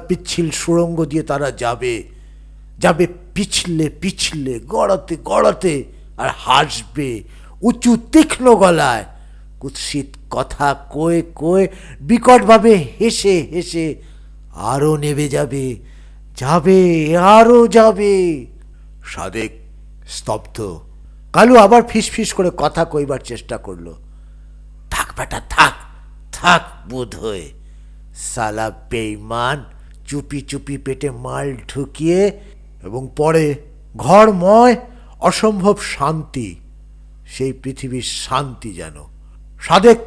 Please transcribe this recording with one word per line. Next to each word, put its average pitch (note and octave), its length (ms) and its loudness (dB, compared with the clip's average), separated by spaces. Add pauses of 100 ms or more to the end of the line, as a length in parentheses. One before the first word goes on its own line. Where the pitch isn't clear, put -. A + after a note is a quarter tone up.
পিচ্ছিল F3 420 -6
সুড়ঙ্গ E3+ 540 -4
দিয়ে D3+ 180 -6
তারা C#3 280 -6
যাবে, A#2+ 520 -6 (760)
যাবে F3 280 0 (280)
পিছলে D#3+ 560 -4 (100)
পিছলে, C#3 680 -8
গড়াতে G3 580 -2
গড়াতে, E3+ 600 0 (320)
আর B2+ 200 -6
হাসবে B2+ 840 -4 (400)
উঁচু A#3 340 2 (160)
তীক্ষ্ণ C#4 420 4
গলায়। D3+ 500 2 (560)
কুৎসিত C#3 460 -10 (240)
কথা C#3 440 -4 (160)
কয়ে E3 320 -2 (120)
কয়ে, F3+ 340 0 (320)
বিকটভাবে G#3+ 880 6 (120)
হেসে G3 520 0
হেসে D#3+ 420 -6 (600)
আরও C#3 420 -2
নেবে D3 320 -4
যাবে, C3 480 -4 (600)
যাবে, E3 800 2
আরও A3+ 520 6
যাবে। F#3+ 800 2 (580)
সাদেক G2 460 -10 (580)
স্তব্ধ। G#2+ 720 -10 (520)
কালু A#3 240 6
আবার A3+ 260 8
ফিসফিস A3+ 500 -4
করে F3+ 240 -2
কথা D3+ 340 -2
কইবার C#3+ 280 -4
চেষ্টা A#2+ 380 -14
করল। F2 380 -16 (960)
"থাক - 280 -8
বেটা, - 220 -10 (100)
থাক, D3+ 220 2 (600)
থাক F3 300 0 (280)
বোধ B2 260 -10
হয়ে। F#2+ 360 -10 (600)
সালা A2 560 -6 (200)
বেঈমান, A2+ 720 -6 (420)
চুপি C#3+ 340 -10
চুপি C#3 380 -12
পেটে C#3 320 -8
মাল C3 460 -8 (120)
ঢুকিয়ে।" D#3+ 640 -2 (520)
এবং B2 340 -12
পরে D3+ 380 2 (420)
ঘরময় G#3 800 6 (440)
অসম্ভব G3+ 560 0 (220)
শান্তি, C3+ 580 -6 (720)
সেই C3 260 -6
পৃথিবীর C3 500 -10
শান্তি B2+ 720 -8
যেন। D#2+ 200 -14 (640)
সাদেক G#3+ 460 4